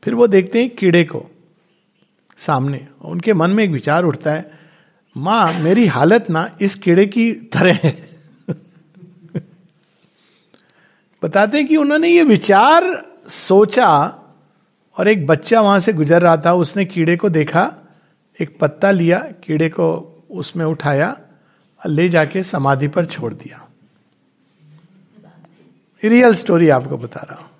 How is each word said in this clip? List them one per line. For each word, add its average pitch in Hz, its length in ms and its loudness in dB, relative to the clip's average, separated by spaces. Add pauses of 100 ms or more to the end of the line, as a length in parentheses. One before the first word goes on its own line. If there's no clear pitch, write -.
फिर 233 120 -4
वो 240 120 4
देखते 196 340 0
हैं 254 80 -2
कीड़े 175 340 2
को - 280 -10 (1040)
सामने, 139 500 -6 (140)
उनके 170 320 -4
मन 170 160 0
में 214 140 0
एक 196 60 0
विचार 151 340 -2
उठता 151 280 -2
है, 160 200 -8 (680)
"माँ, 175 360 0
मेरी 175 320 2
हालत 170 440 2
ना 160 320 -4
इस 196 140 -2
कीड़े 185 300 2
की 226 280 -2
तरह - 500 0
है।" - 260 -4 (400)
<laughs> - 920 -16 (1800)
बताते 202 340 0
हैं 294 100 0
कि 311 100 0
उन्होंने 302 300 0
ये 349 160 4
विचार 285 840 2 (240)
सोचा 196 880 0 (800)
और - 100 0
एक 190 200 0
बच्चा 165 340 2
वहां 202 180 4
से 208 140 0
गुजर 165 280 2
रहा 165 160 4
था, 170 160 0
उसने 180 320 -2
कीड़े 170 320 -2
को 202 120 -2
देखा, 160 440 -2 (680)
एक - 180 -10
पत्ता 160 320 0
लिया, 170 280 0
कीड़े 160 500 -6
को 165 640 -6
उसमें 175 340 -10
उठाया 156 460 -4 (760)
और 170 60 -4
ले 165 180 0
जाके 170 340 -2
समाधि 139 440 -4
पर 165 180 -4
छोड़ 117 280 -10
दिया। - 360 -20 (2250)
रियल 233 300 6
स्टोरी 170 360 2
आपको 135 280 0
बता 120 220 -14
रहा - 200 -20
हूं। - 80 -20 (120)